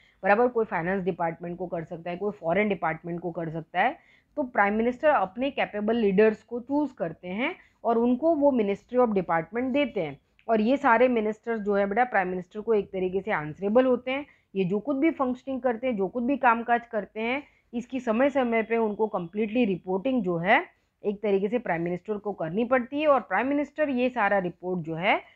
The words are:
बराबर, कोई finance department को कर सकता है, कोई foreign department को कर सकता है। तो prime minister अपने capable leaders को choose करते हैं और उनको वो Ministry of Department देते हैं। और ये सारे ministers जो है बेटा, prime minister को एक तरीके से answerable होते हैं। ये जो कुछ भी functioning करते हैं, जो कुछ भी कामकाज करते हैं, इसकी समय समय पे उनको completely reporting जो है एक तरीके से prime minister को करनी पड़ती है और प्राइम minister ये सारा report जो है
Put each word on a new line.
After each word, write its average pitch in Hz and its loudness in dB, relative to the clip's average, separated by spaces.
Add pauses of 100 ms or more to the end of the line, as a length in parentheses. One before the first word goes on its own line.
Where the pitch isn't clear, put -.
(240)
बराबर, 208 4
कोई 233 -2
finance 185 -2
department 175 -4
को 180 -6
कर 170 -6
सकता 170 -10
है, 175 -6
कोई 202 -4
foreign 196 0
department 170 -4
को 175 -6
कर 165 -8
सकता 160 -4
है। 262 0 (380)
तो 294 -2
prime 208 2
minister 240 0
अपने 247 2
capable 208 -2
leaders 214 4
को 240 -8
choose 277 -2
करते 170 -8
हैं 240 -4 (280)
और 226 2
उनको 254 2
वो 285 4
Ministry 214 0
of 247 4
Department 190 0
देते 262 0
हैं। 143 -6 (300)
और 220 4
ये 240 4
सारे 254 6
ministers 226 -2
जो 202 0
है 202 2
बेटा, 202 2
prime 208 0
minister 185 -8
को 220 0
एक 202 0
तरीके 185 -2
से 214 -6
answerable 190 0
होते 254 0
हैं। 285 -6 (300)
ये 190 2
जो 185 0
कुछ 277 -4
भी 320 2
functioning 262 -4
करते 247 -2
हैं, 247 -2
जो 190 0
कुछ 240 -6
भी 262 0
कामकाज 233 2
करते 214 -6
हैं, 254 -4 (300)
इसकी 240 -8
समय 240 2
समय 233 0
पे 220 -2
उनको 220 0
completely 208 -2
reporting 190 -2
जो 175 0
है 226 2 (400)
एक 202 -4
तरीके 202 2
से 233 -2
prime 165 -2
minister 175 -4
को 202 -8
करनी 185 -2
पड़ती 254 -2
है 311 0
और 277 6
प्राइम 208 -2
minister 285 -2
ये 254 0
सारा 208 0
report 180 -4
जो 160 -8
है 214 0 (140)